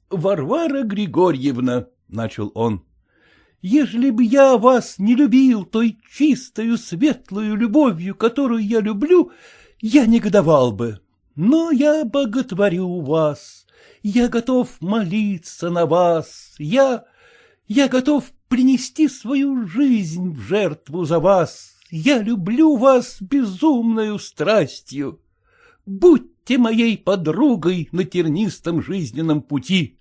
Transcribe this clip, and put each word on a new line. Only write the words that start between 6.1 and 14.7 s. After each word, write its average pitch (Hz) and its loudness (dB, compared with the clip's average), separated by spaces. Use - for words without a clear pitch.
чистою, 233 -2
светлою 214 -4
любовью, 208 0
которую 233 -2
я 226 0
люблю, 226 2
я 233 4
негодовал 180 4
бы. 107 -8
Но 311 0
я 302 2
боготворю 196 -4
вас, 151 -4
я 240 0
готов 240 -2